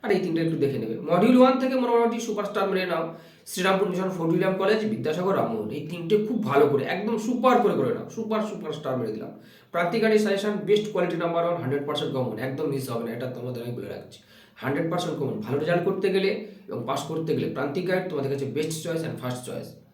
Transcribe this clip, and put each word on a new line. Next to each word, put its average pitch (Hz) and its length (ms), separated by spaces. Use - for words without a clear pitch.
আর 220 100
এই 180 100
তিনটে 160 220
একটু 160 180
দেখে 131 180
নেবে। 110 140
মডিউল 220 300
ওয়ান 254 220
থেকে 254 200
মোটামুটি 233 440
সুপারস্টার 202 440
মেরে 185 220
নাও, 160 120
শ্রীরামপুর 190 400
মিশন, 185 260
ফোর্ট 165 160
উইলিয়াম 190 280
কলেজ, 214 200
বিদ্যাসাগর, 180 460
রামমোহন, 113 380
এই 147 140
তিনটে 170 240
খুব 226 120
ভালো 147 220
করে, 131 100
একদম 214 220
সুপার 254 380
করে 180 160
করে - 160
নাও, - 180
সুপার, 214 340
সুপার 175 300
স্টার 131 200
মেরে 110 180
দিলাম। - 160
প্রান্তিক 175 300
গাইডের 214 220
সাজেশন 208 300
বেস্ট 208 240
কোয়ালিটি 175 300
নাম্বার 165 220
ওয়ান, 170 180
হান্ড্রেড 139 260
পার্সেন্ট 143 260
কমন, 120 200
একদম 143 260
মিস 131 200
হবে 117 140
না, - 100
এটা 127 100
তোমাদের 123 280
আমি 123 140
বলে - 160
রাখছি। - 240
হান্ড্রেড 151 280
পার্সেন্ট 160 280
কমন, 120 260
ভালো 135 180
রেজাল্ট 175 260
করতে 190 260
গেলে 196 160
এবং 127 200
পাস 139 120
করতে 156 260
গেলে 123 200
প্রান্তিক 147 320
গাইড 185 220
তোমাদের 135 220
কাছে 135 140
বেস্ট 156 280
চয়েস 165 220
and 120 140
ফার্স্ট 127 280
চয়েস - 180